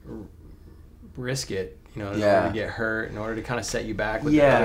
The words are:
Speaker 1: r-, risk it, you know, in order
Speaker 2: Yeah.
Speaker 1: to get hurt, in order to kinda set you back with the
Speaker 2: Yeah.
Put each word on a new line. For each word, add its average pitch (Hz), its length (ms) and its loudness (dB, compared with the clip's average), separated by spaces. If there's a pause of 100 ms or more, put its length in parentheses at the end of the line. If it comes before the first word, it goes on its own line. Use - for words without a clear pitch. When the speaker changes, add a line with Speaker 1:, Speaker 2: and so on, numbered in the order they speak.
Speaker 1:
r-, 117 80 -12 (1040)
risk 131 320 -6
it, 92 280 -6 (180)
you 107 80 -8
know, 101 60 -6
in 101 60 -4
order 104 100 -2
Speaker 2:
Yeah. 95 220 6
Speaker 1:
to 101 60 -2
get 104 160 -4
hurt, 110 400 -4
in 107 80 -10
order 110 180 -6
to 110 60 -6
kinda 117 220 -6
set 110 220 -4
you 110 100 -6
back 107 280 -2
with 151 100 2
the 151 40 8
Speaker 2:
Yeah. 135 280 8